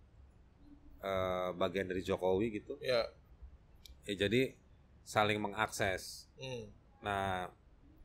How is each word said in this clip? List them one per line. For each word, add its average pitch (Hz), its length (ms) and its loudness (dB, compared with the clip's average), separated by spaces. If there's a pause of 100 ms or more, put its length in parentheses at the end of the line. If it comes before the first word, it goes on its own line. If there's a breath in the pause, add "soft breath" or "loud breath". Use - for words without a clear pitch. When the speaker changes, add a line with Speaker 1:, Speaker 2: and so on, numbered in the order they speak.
(1000)
Speaker 1:
eh, 92 540 0
bagian 92 340 0
dari 92 140 -2
Jokowi 92 520 4
gitu. 104 260 -8
Speaker 2:
Ya. 120 280 2 (960)
Speaker 1:
Ya, 104 160 -6
jadi 117 360 2 (460)
saling 107 360 4
mengakses. 104 960 -2
Speaker 2:
Hmm. 123 320 -10 (320)
Speaker 1:
Nah, 98 480 0 (580)